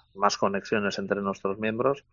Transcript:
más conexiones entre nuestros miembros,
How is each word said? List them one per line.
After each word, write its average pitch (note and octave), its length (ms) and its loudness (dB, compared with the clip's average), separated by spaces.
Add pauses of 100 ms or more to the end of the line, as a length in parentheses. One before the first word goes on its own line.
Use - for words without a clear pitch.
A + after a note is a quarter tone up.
(140)
más G2+ 240 2
conexiones G2+ 600 0
entre G2+ 220 -2
nuestros G2 380 -2
miembros, A2+ 540 0